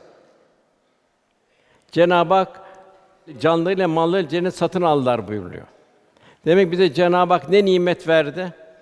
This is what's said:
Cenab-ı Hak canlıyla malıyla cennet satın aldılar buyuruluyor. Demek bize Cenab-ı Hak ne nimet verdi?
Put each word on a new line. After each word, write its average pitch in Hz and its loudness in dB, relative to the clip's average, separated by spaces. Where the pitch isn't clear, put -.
Cenab-ı 170 2
Hak 190 -2
canlıyla 170 0
malıyla 165 -2
cennet 175 -4
satın 180 -4
aldılar 127 0
buyuruluyor. 90 -10
Demek 175 2
bize 175 2
Cenab-ı 180 2
Hak 160 -2
ne 202 4
nimet 180 0
verdi? 160 0